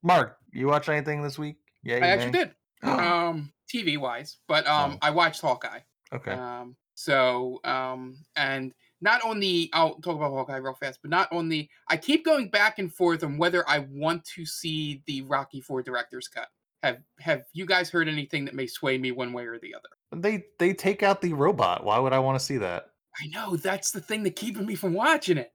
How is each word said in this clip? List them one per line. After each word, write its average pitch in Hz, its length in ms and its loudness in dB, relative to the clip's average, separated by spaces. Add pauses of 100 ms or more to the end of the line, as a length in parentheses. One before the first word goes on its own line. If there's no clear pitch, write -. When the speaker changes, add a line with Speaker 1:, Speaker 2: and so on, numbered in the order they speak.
Speaker 1:
Mark, 170 340 4 (140)
you 127 160 -2
watch 147 220 2
anything 147 320 0
this 143 180 -6
week? 151 180 -8 (260)
Yay, 120 180 0
Speaker 2:
I 117 60 4
actually 120 240 2
Speaker 1:
nay? 349 140 2
Speaker 2:
did. - 100 -18 (260)
Speaker 1:
<gasps> - 80 -2
Speaker 2:
Um, 170 600 0 (160)
T 233 160 -6
V 151 140 0
wise, 127 400 -6 (100)
but, 156 200 4
um, 147 260 2
Speaker 1:
Oh. 143 80 -12
Speaker 2:
I 151 100 4
watched 160 300 2
Hawkeye. 123 380 -2 (340)
Speaker 1:
Okay. 120 180 -6
Speaker 2:
Um, 123 440 -10 (200)
so, 127 720 2
um, 131 520 -4 (200)
and 135 360 -2 (280)
not 226 220 4
on 226 180 -2
the, 175 320 0
I'll 160 220 4
talk 160 200 -6
about 147 160 -2
Hawkeye 135 260 -4
real 131 180 -6
fast, 135 260 -8
but 151 100 -6
not 185 220 2
on 165 160 -2
the, 151 180 -2 (220)
I 160 80 2
keep 311 280 2
going 294 240 2
back 202 300 2
and 185 140 -4
forth 170 300 2
on 147 140 -4
whether 170 320 2
I 147 100 4
want 143 440 -4 (120)
to 170 100 -12
see 151 600 -6
the 135 160 -6
Rocky 135 380 -4
Four 131 220 -6
director's 123 460 -8
cut. 117 180 -12 (360)
Have, 123 160 -2 (200)
have 147 240 0 (100)
you 180 120 -8
guys 180 240 2
heard 165 180 0
anything 151 380 -4
that 139 100 -10
may 135 100 -4
sway 131 320 -2
me 127 140 -2
one 123 220 -6
way 123 120 -8
or 117 140 -10
the - 160 -16
other? - 140 -20 (320)
Speaker 1:
They, 208 240 0 (120)
they 185 160 4
take 196 300 0
out 196 180 4
the 175 120 0
robot. 139 500 4
Why 104 160 4
would 131 140 2
I 131 60 6
wanna 131 200 2
see 131 180 -2
that? 90 340 -4 (300)
Speaker 2:
I 151 60 -10
know, 190 300 -6
that's 190 340 -2
the 196 100 -6
thing 214 220 -6
that's 185 160 -2
keeping 208 260 -6
me 214 100 -4
from 180 180 -2
watching 220 440 2
it. 123 180 -6